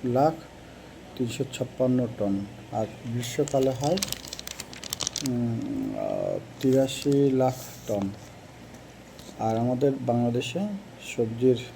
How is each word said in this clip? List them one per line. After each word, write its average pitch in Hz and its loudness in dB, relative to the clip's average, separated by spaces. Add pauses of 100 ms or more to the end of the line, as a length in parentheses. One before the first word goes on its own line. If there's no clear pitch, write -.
লাখ 131 6 (840)
তিনশো 123 -2 (100)
ছাপ্পান্ন 127 2 (100)
টন, 98 2 (320)
আর 110 0 (260)
গ্রীষ্মকালে 131 2
হয়, 143 2 (1300)
উম, 120 0 (380)
আহ, 98 -2 (220)
তিরাশি 135 4
লাখ 131 4 (340)
টন। 101 0 (1300)
আর 113 2
আমাদের 127 4 (100)
বাংলাদেশে 120 2 (580)
সবজির 117 4 (180)